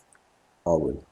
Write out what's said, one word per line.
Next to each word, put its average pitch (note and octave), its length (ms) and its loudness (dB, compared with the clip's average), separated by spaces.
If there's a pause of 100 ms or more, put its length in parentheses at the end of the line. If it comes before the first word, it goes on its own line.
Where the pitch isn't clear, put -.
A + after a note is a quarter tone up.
(640)
অবৈধ। D#2 320 0 (140)